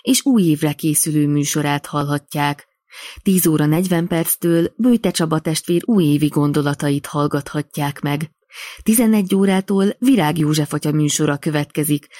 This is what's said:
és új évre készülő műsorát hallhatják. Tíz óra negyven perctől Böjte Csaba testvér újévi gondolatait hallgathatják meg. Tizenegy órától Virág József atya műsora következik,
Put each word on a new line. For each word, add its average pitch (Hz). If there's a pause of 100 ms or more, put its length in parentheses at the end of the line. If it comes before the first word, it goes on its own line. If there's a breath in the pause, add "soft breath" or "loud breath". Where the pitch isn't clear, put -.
és -
új 240
évre 151
készülő 151
műsorát 147
hallhatják. 143 (540 loud breath)
Tíz 180
óra 151
negyven 170
perctől 170
Böjte 233
Csaba 160
testvér 170
újévi 151
gondolatait 143
hallgathatják 147
meg. 147 (520 loud breath)
Tizenegy 220
órától 196
Virág 190
József 151
atya 151
műsora 147
következik, 147 (120 loud breath)